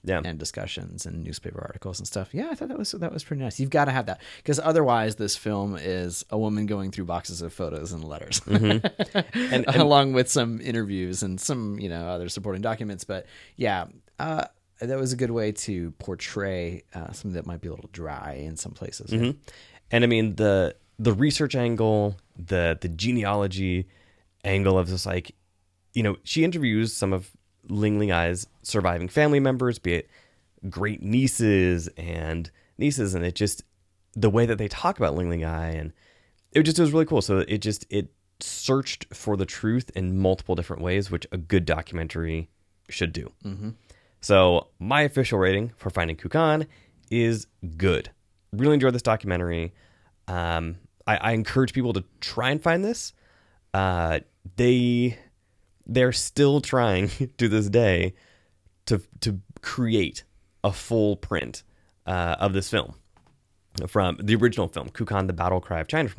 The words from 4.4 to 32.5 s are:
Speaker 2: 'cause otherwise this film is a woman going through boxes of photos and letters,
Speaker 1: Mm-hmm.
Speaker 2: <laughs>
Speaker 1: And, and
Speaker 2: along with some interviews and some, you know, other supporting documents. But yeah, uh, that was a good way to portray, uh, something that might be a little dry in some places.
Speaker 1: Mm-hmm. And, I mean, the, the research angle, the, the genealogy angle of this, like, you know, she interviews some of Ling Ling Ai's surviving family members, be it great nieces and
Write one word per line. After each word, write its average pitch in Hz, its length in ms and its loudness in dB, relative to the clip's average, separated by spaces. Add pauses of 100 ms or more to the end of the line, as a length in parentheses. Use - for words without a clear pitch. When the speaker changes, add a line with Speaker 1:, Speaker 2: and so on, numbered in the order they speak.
Speaker 2:
'cause 147 200 0
otherwise 120 520 4
this 104 200 -2
film 101 460 -2
is 90 480 -4
a 107 80 -2
woman 107 300 0
going 98 240 -4
through 95 140 -6
boxes 85 360 -6
of 82 120 -8
photos 80 380 -6
and 80 120 -8
letters, - 380 -6
Speaker 1:
Mm-hmm. 107 440 4 (480)
Speaker 2:
<laughs> 254 200 -2
Speaker 1:
And, 247 140 2
and - 100 2
Speaker 2:
along 143 360 6
with 127 160 4
some 117 320 0
interviews 98 600 -2
and 95 180 -4
some, 107 380 -4
you 101 100 -6
know, 85 180 -6
other 87 220 -6
supporting 98 320 -6
documents. 110 420 -6
But 95 220 -8 (300)
yeah, 98 300 -2 (340)
uh, 156 260 -4 (340)
that 127 180 -4
was 131 160 -2
a - 20 -4
good 120 160 -2
way 110 220 -2
to 87 380 -6
portray, 92 920 -8 (100)
uh, 82 180 -12
something 92 220 -10
that 85 120 -6
might 85 160 -10
be 90 60 -12
a 82 40 -8
little - 220 -14
dry 78 400 -10 (120)
in 80 120 -10
some - 160 -12
places. - 380 -14
Speaker 1:
Mm-hmm. 120 260 0 (540)
And, 117 120 4
I 120 40 6
mean, 110 280 4
the, 98 400 4 (240)
the 110 140 4
research 139 420 2
angle, 110 640 2 (200)
the, 85 440 0
the 87 80 -4
genealogy 98 1000 0 (560)
angle 98 340 4
of 90 120 2
this, 92 160 -4
like, 90 280 -6 (600)
you 117 100 0
know, 101 200 0
she 160 200 0
interviews 120 500 2
some 98 200 0
of 92 180 -4 (380)
Ling 104 300 2
Ling 104 120 2
Ai's 85 360 0 (160)
surviving 90 440 0
family 147 320 4
members, 127 400 0
be 87 140 0
it - 160 -4 (600)
great 101 320 -4
nieces 98 960 2
and 82 560 -6 (260)